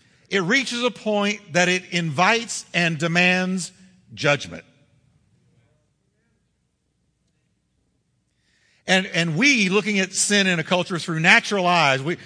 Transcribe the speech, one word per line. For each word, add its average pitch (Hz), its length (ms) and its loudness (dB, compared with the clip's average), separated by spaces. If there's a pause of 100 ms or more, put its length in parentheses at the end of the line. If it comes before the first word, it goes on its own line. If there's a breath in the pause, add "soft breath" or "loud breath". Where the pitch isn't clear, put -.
(300 soft breath)
it 190 120 0
reaches 240 400 -2
a 247 80 0
point 208 640 -4
that 175 160 2
it 180 220 0
invites 180 840 0
and 170 240 -2
demands 180 760 0 (440 soft breath)
judgment. 123 500 -2 (4000)
And, 190 200 2
and 170 300 -2
we, 233 320 2
looking 202 320 0
at 185 140 -4
sin 202 340 2
in 175 100 0
a 160 60 -2
culture 180 340 -2
through 160 220 -4
natural 196 440 2
eyes, 151 380 2
we, 165 240 -4